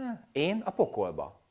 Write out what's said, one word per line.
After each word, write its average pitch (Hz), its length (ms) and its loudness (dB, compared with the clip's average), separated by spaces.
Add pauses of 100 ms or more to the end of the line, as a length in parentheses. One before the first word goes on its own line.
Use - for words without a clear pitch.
(320)
én 190 320 2
a 196 60 -2
pokolba.” 82 680 0 (100)